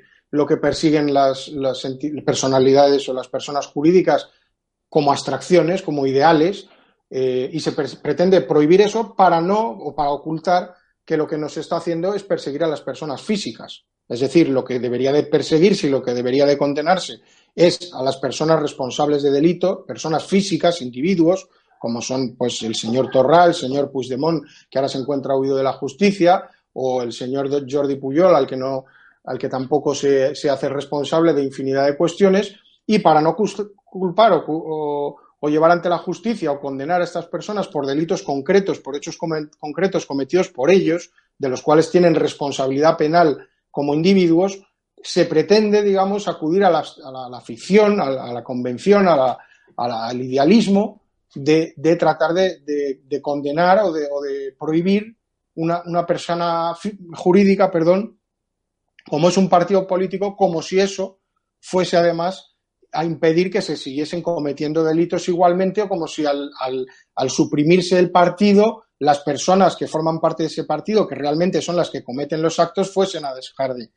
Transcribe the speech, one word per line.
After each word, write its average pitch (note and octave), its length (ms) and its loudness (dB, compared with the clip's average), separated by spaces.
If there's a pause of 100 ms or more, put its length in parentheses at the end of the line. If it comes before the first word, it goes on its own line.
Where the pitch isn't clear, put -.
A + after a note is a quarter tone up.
(300)
lo D3 160 0
que D#3 100 2
persiguen D3 560 2
las, C#3 360 2
las C3+ 360 -4
enti-, C3+ 400 -8
personalidades C3+ 840 4
o C3+ 40 -4
las B2 160 -8
personas C#3 380 -6
jurídicas D#3 600 2 (600)
como C#3+ 220 2
abstracciones, D#3+ 720 0
como C#3+ 240 -2
ideales, D3+ 600 2 (420)
eh, B2+ 420 -2
y D#3+ 80 -6
se D3+ 120 -4
pre-, C#3+ 300 -6
pretende F3 380 4
prohibir D#3 400 4
eso G#3 340 -2
para F3 260 4
no, G#3+ 300 0
o D3 240 -12
para D3 160 -2
ocultar D#3+ 640 -2 (300)
que D#3+ 120 -4
lo D3+ 100 0
que D#3 120 -6
no D3+ 100 -6
se D#3 120 -10
está E3+ 160 -6
haciendo E3+ 380 -4
es F#3+ 80 -6
perseguir D#3 420 -6
a D#3+ 40 0
las D3 120 -4
personas C#3 420 -10
físicas. - 640 -8 (240)
Es A#2+ 120 -6
decir, C#3 280 2
lo B2+ 160 0
que B2+ 140 -4
debería B2 340 -2
de D3 120 2
perseguirse D#3+ 640 2
y C#3+ 40 2
lo C3 120 0
que A#2+ 120 -4
debería B2+ 320 2
de C#3+ 100 4
condenarse D3 640 -2 (340)
es - 380 2
a B2+ 100 -8
las C3 140 -2
personas D#3 440 0
responsables C#3+ 640 -2
de C#3+ 80 2
delito, E3+ 540 0
personas D3+ 400 -6
físicas, F3 560 0
individuos, E3 680 0 (300)
como A#2+ 220 -6
son, B2+ 360 -4
pues, A#2+ 260 -4
el A2 120 -4
señor A#2 360 -2
Torra, C#3 340 6
el F3 100 4
señor C3+ 360 -4
Puigdemont, C3+ 540 -4 (260)
que - 80 -4
ahora C3+ 100 0
se C3+ 100 -6
encuentra C3+ 380 -4
huido C3+ 200 0
de C3+ 60 0
la C3 120 -2
justicia, F3 720 2 (280)
o B2+ 300 -4
el A#2+ 100 -6
señor C3+ 380 -6
Do-, C#3 180 -2
Jordi C#3 280 -2
Puyol, C#3+ 380 2
al C#3 120 2
que C3+ 100 -8
no, C3 280 -6 (400)
al B2+ 140 -8
que C3+ 100 -6
tampoco C#3 460 -2
se, C3+ 400 2
se - 140 -4
hace C#3 200 -2
responsable D3 680 0
de C#3+ 80 0
infinidad C3+ 440 -2
de C#3+ 100 0
cuestiones, F#3+ 580 2 (320)
y G#3+ 140 2
para D#3 200 6
no D#3+ 160 2
cus-, G#3 360 -4 (120)
culpar F#3+ 480 2
o D3 120 2
cu-, D#3+ 200 -6
o, D3 520 -6 (240)
o D3 80 -2
llevar D#3 220 4
ante F3 180 0
la F3 100 0
justicia F3 520 -6
o C#3+ 100 -4
condenar C#3+ 400 -4
a F3 40 0
estas E3+ 220 -10
personas G3 420 -8
por C#3+ 180 -6
delitos E3 360 -2
concretos, D#3+ 560 -2
por C#3 180 -12
hechos D#3 220 -12
comen-, D#3 400 -6
concretos E3 480 -4
cometidos C#3+ 420 -2
por C3 220 -2
ellos, E3+ 400 2 (260)
de C#3 120 -4
los C3 140 -6
cuales D#3 280 4
tienen F3 240 4
responsabilidad C#3+ 840 0
penal D#3 500 2 (240)
como C#3+ 240 -4
individuos, F3+ 640 2 (400)
se - 260 0
pretende, G#3 560 2
digamos, G3 440 0
acudir E3+ 380 0
a F#3 60 6
las, D#3 280 -2
a C3+ 140 -18
la, C3 140 -14
a B2 40 -14
la B2 100 -14
ficción, G3+ 600 2
a C#3 100 -2
la, B2+ 140 -4
a A#2+ 80 -10
la A#2+ 100 -8
convención, B2+ 640 0
a E3 100 6
la, B2+ 220 2 (380)
a A#2+ 120 -4
la, A2+ 200 -6
al B2+ 120 -6
idealismo E3 840 2 (320)
de, D#3 420 0
de D#3 180 2
tratar D#3+ 380 0
de, F3 280 0
de, C#3+ 440 -4
de C#3 180 -8
condenar D3 640 2
o F3 80 -2
de, D3+ 180 -4
o C#3+ 100 -6
de C#3 380 -8
prohibir F#3+ 580 -2 (380)
una, E3+ 320 -4
una E3+ 180 -2
persona E3+ 720 -4
fi-, G3+ 240 -12 (160)
jurídica, G3 560 4
perdón, F3+ 480 0 (920)
como D#3 200 2
es F3+ 80 2
un F#3+ 120 2
partido F#3+ 380 2
político, F#3+ 500 -4
como F3 260 0
si F#3 180 -2
eso G3 400 -4 (400)
fuese F3+ 360 -2
además E3+ 600 -2 (340)
a D3+ 140 -4
impedir E3+ 460 0
que G3 120 -2
se D3+ 140 -6
siguiesen D3+ 460 -8
cometiendo D3+ 600 -4
delitos E3+ 460 0
igualmente, F#3 540 2
o G3+ 60 -4
como E3+ 200 -4
si D3+ 160 -6
al, C#3+ 340 -2
al, C3 280 -6 (280)
al C3 160 -2
suprimirse E3+ 680 2
el F3 120 2
partido, G3+ 720 2 (160)
las C#3+ 200 2
personas E3+ 560 2
que C#3+ 100 -6
forman D#3+ 320 -2
parte D#3+ 240 -2
de D#3 60 -2
ese D#3 160 -8
partido, E3+ 420 0
que - 80 -10
realmente D3 480 -2
son F3 140 -4
las D#3+ 140 -2
que C#3 120 -10
cometen C#3+ 400 -6
los D#3+ 160 0
actos, F#3 340 0
fuesen F#3 320 -2
a C3+ 100 -8
dejar C3 400 -6
de, A#2+ 220 -14